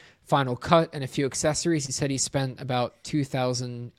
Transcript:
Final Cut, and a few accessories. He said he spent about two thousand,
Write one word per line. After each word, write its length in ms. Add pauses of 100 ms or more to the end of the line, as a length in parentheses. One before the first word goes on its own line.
(240)
Final 320
Cut, 360
and 120
a 20
few 200
accessories. 600
He 60
said 180
he 80
spent 420
about 440
two 200
thousand, 760